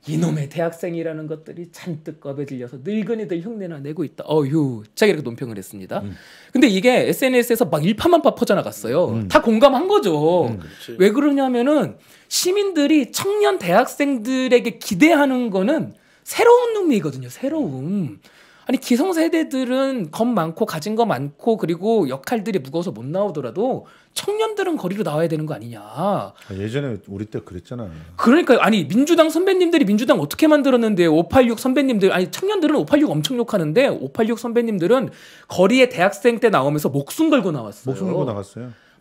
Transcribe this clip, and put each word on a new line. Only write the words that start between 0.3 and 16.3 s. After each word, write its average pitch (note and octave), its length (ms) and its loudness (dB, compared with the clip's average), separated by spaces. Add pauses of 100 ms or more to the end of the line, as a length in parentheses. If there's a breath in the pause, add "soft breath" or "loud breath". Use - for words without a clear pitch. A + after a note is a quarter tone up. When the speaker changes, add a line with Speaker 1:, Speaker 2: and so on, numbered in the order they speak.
Speaker 1:
대학생이라는 E3 760 -6
것들이 D#3 460 -14
잔뜩 D#3+ 480 -14
겁에 C#3+ 240 -10
질려서 C3 380 -12
늙은이들 G3+ 580 -6
흉내나 F#3 380 -12
내고 D3+ 260 -8
있다." - 220 -14
어휴, C#3+ 560 0 (120)
제가 G#3+ 140 2
이렇게 D#3 140 0
논평을 A#2 340 -10
했습니다. G2 440 -10
Speaker 2:
음. G2+ 140 -10 (380 loud breath)
Speaker 1:
근데 B3+ 140 6
이게 F#3+ 420 4
에스엔에스에서 B3 560 2
막 D#3 180 -2
일파만파 C#4+ 520 2
퍼져나갔어요. E3+ 760 -2
Speaker 2:
음. A2 180 -4
Speaker 1:
다 D4+ 140 4
공감한 C4 480 4
거죠. F3 580 2
Speaker 2:
음. A2 120 -6
Speaker 3:
그렇지. F2 400 -16
Speaker 1:
왜 G3 120 6
그러냐면은 C4 840 0 (320 soft breath)
시민들이 E4 840 0
청년 G4 480 0
대학생들에게 B3 1160 0
기대하는 C4 720 2
거는 F#3+ 440 -2 (300 soft breath)
새로운 A#4+ 500 4